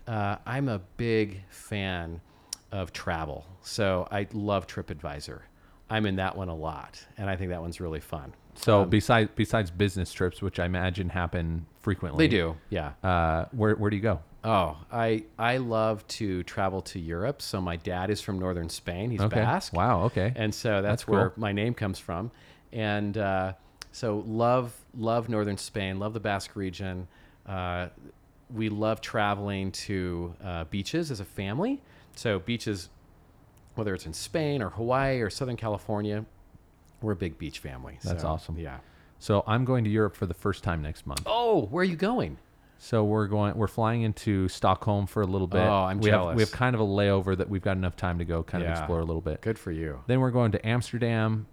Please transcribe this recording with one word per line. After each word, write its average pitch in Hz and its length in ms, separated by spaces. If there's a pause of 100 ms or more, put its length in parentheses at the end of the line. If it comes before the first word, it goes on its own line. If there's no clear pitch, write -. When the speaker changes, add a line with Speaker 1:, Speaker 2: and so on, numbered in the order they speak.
Speaker 1:
uh, 104 280 (100)
I'm 135 220
a 107 120 (160)
big 110 540
fan 90 720 (520)
of 95 220
travel. 76 500 (180)
So 95 480
I 101 220
love 101 340
TripAdvisor. 76 760 (500)
I'm 110 160
in 95 100
that 92 200
one 95 120
a 82 60
lot, 78 500 (140)
and 101 100
I 95 80
think 90 140
that 87 100
one's 85 180
really 80 220
fun. 73 320 (220)
Speaker 2:
So 104 280
Speaker 1:
Um, 90 80
Speaker 2:
besides, 107 460
besides 110 340
business 92 440
trips, - 260
which 95 180
I 90 60
imagine 90 460
happen 82 560 (160)
frequently. 101 440
Speaker 1:
They - 80
do, 82 220 (140)
yeah. 76 220 (100)
Speaker 2:
Uh, 85 500
where, 107 240
where 104 140
do 107 60
you 98 60
go? 101 180 (240)
Speaker 1:
Oh, 90 340 (120)
I, 113 340 (140)
I 120 200
love 110 500
to 92 360
travel 95 380
to - 160
Europe. 87 440
So - 180
my 87 160
dad 90 340
is 104 120
from 95 160
northern 87 320
Spain. 90 400
He's 107 100
Speaker 2:
Okay. 107 200
Speaker 1:
Basque. 127 340
Speaker 2:
Wow, 92 300
okay. 107 300
Speaker 1:
And 110 200
so 104 280
that's 104 200
Speaker 2:
That's - 60
Speaker 1:
where 101 220
Speaker 2:
cool. 107 100
Speaker 1:
my 107 120
name 107 220
comes 101 240
from. 95 320 (420)
And, 104 460
uh, 95 340 (400)
so 107 340
love, 117 480 (220)
love 113 320
northern 104 300
Spain, 95 420
love 107 140
the 117 60
Basque 101 360
region. 92 500 (400)
Uh, 90 420 (640)
we 110 180
love 107 300
traveling 101 720
to, 87 680
uh, 87 220
beaches 143 460
as 110 100
a 101 40
family. 135 560 (360)
So 104 240
beaches, 107 480 (840)
whether 107 200
it's 90 120
in 80 60
Spain 147 500
or 92 80
Hawaii 127 500
or 104 100
Southern 123 260
California, 104 680 (760)
we're 110 120
a 98 40
big 85 220
beach - 220
family. - 420
Speaker 2:
That's 87 200
Speaker 1:
So, 80 60
Speaker 2:
awesome. 80 300
Speaker 1:
yeah. 71 200 (400)
Speaker 2:
So 101 280
I'm 117 180
going 123 200
to 107 60
Europe 107 260
for 104 100
the 87 80
first - 300
time 85 180
next 76 240
month. 69 200
Speaker 1:
Oh, 220 400
where 147 160
are - 20
you 180 120
going? 185 420 (460)
Speaker 2:
So 113 200
we're 104 240
going, 104 280
we're 107 120
flying 117 340
into 101 460
Stockholm 101 580
for 107 160
a 98 40
little 95 200
bit. 90 140
Speaker 1:
Oh, 98 240
I'm 95 160
Speaker 2:
We 107 100
have, 104 120
we 87 100
Speaker 1:
jealous. 107 180
Speaker 2:
have - 0
kind 127 240
of 110 60
a 110 40
layover 98 540
that 92 100
we've 98 140
got 98 140
enough 92 180
time 87 240
to 85 60
go 82 180
kind 87 220
of 85 60
Speaker 1:
Yeah. 82 100
Speaker 2:
explore 82 180
a 82 60
little 82 180
bit. 78 180
Speaker 1:
Good 110 160
for - 140
you. 78 380
Speaker 2:
Then 123 100
we're 127 140
going 120 180
to 101 160
Amsterdam 113 880